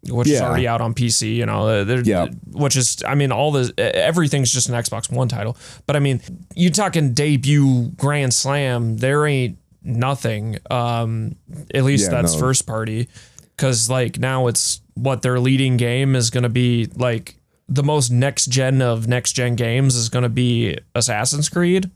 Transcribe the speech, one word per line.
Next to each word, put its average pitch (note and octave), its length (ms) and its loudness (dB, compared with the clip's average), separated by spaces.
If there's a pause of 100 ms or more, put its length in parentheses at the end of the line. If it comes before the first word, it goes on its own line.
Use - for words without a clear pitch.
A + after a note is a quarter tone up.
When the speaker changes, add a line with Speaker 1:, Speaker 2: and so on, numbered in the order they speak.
Speaker 1:
which A#2+ 200 0
is D3 120 4
Speaker 2:
Yeah. - 80 0
Speaker 1:
already - 180 0
out A#2 140 0
on A2+ 140 -2
P A#2+ 160 0
C, A2 240 -2
you A#2 120 0
know, G#2+ 220 0
uh, G#2 160 2
they're, B2 160 0
Speaker 2:
Yeah. G2 260 2 (240)
Speaker 1:
which C#3+ 260 -2
is, - 300 -2
I C3+ 80 -2
mean, C#3 160 2
all C#3 220 0
the, B2+ 260 0
e-, G2+ 40 0
everything's C#3 680 2
just B2 200 -2
an A#2+ 40 -2
Xbox A#2 360 -6
One B2+ 180 0
title. A2 280 -4 (300)
But C#3+ 100 0
I - 40 2
mean, C3+ 200 2 (340)
you F3 160 4
talking E3 420 0
debut C#3 840 2
Grand C#3 380 0
Slam, B2+ 600 0
there C#3 300 2
ain't C3 320 -2 (240)
nothing. A2+ 760 -2 (120)
Um, A#2 640 -2 (380)
at C3 100 2
least C3+ 260 4
Speaker 2:
Yeah, D#2+ 120 0
Speaker 1:
that's E2 120 0
Speaker 2:
no. D#2 60 -2
Speaker 1:
first B2+ 260 0
party, A2 420 -4 (480)
'cause, A#2 340 0
like, B2+ 280 0
now C3 280 0
it's - 340 -2 (140)
what B2 280 -2
their B2+ 160 2
leading C3 380 2
game B2+ 400 2
is A#2 140 0
gonna B2 180 0
be, A#2+ 480 2
like, A#2+ 400 -2 (320)
the C#3 140 0
most C#3+ 280 2
next B2+ 360 2
gen C3 360 2
of A2+ 240 0
next A#2+ 260 0
gen B2 220 -2
games B2 420 0
is A2+ 120 -2
gonna B2 220 0
be A#2 480 0 (160)
Assassin's A#2+ 560 -2
Creed. F3+ 460 0